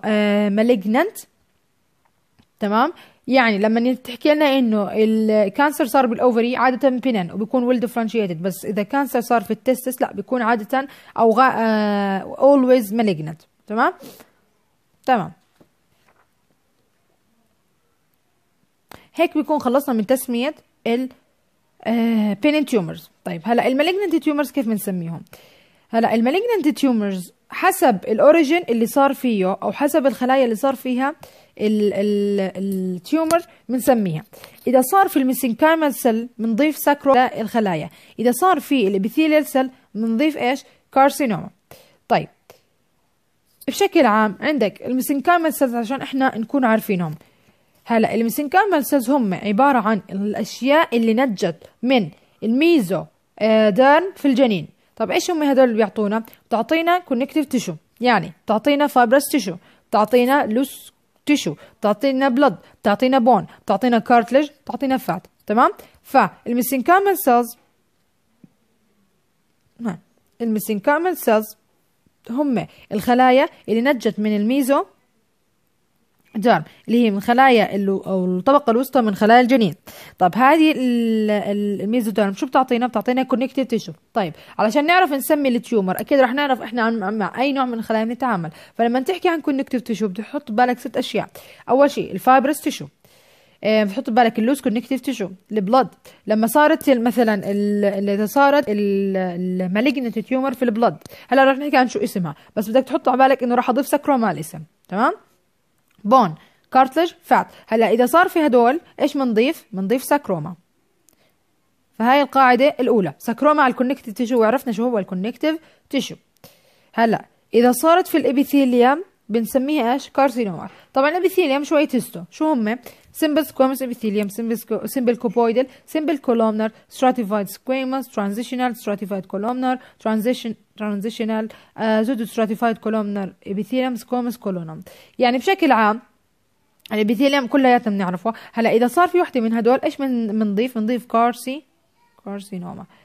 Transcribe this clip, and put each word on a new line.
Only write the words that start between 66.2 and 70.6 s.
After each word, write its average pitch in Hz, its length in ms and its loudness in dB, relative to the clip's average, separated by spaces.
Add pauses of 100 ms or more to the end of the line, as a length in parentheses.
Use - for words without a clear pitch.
سيلز، 240 400 0 (2250)
نعم، 220 200 -8 (420)
الميسنكايمال 233 760 -2